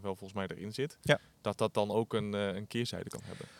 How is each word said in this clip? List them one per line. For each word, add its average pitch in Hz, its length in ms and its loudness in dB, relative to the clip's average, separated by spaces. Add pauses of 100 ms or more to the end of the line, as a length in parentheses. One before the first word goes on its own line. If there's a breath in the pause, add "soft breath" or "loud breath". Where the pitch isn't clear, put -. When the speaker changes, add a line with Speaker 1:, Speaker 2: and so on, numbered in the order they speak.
Speaker 1:
wel 98 140 -2
volgens 95 180 -12
mij 98 140 -2 (100)
erin 104 160 -8
zit, 139 280 -2
Speaker 2:
Ja. - 180 6 (220 loud breath)
Speaker 1:
dat 101 160 0
dat 110 160 2
dan 104 180 4
ook 110 220 2
een, 104 200 0
eh, 101 220 0
een 104 120 -6
keerzijde 117 420 -2
kan - 140 -8
hebben. - 220 -12 (140)